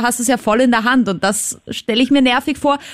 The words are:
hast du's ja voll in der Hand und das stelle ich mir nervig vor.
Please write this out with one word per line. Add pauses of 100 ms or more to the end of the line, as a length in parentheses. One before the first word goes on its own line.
hast
du's
ja
voll
in
der
Hand
und
das
stelle
ich
mir
nervig
vor. (160)